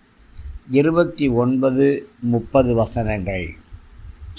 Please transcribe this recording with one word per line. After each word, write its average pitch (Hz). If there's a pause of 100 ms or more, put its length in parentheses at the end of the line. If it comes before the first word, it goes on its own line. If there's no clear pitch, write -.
(720)
இருபத்தி 160
ஒன்பது, 131 (120)
முப்பது 120
வசனங்கள். 101 (840)